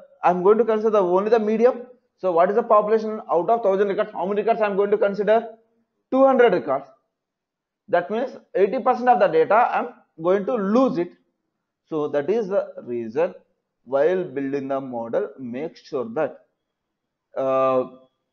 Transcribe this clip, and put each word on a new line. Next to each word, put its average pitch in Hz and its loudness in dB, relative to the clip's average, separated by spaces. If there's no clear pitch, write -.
I'm 180 2
going 214 6
to 233 2
consider 220 0
the, 208 2
only 190 0
the 233 4
medium. 220 0
So 185 -2
what 175 4
is 202 -4
the 233 2
population 214 2
out 170 0
of 233 0
thousand 196 2
records? 202 -4
How 170 -8
many 208 -2
records 214 -2
I'm 202 -2
going 202 0
to 208 2
consider? 208 0
Two 269 4
hundred 240 6
records. 143 -2
That 175 -2
means 247 -4
eighty 202 0
percent 247 0
of 226 4
the 196 4
data 160 2
I'm 233 0
going 190 0
to 262 -4
lose 214 0
it. 175 -6
So 151 -4
that 143 -2
is 208 -2
the 196 -2
reason 120 -4
while 156 0
building 139 -6
the 135 -4
model, 127 -6
make 123 -10
sure 127 -8
that, 147 -6
uh, 131 0